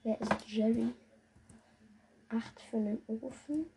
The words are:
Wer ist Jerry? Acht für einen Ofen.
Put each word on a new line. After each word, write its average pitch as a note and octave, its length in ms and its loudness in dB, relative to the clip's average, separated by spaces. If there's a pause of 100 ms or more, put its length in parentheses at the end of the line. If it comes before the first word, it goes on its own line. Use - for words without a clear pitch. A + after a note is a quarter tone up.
Wer A3 180 0
ist A3 260 2
Jerry? A3+ 460 2 (1400)
Acht - 320 -4
für - 160 -6
einen G#3+ 300 0
Ofen. C4 600 -4 (100)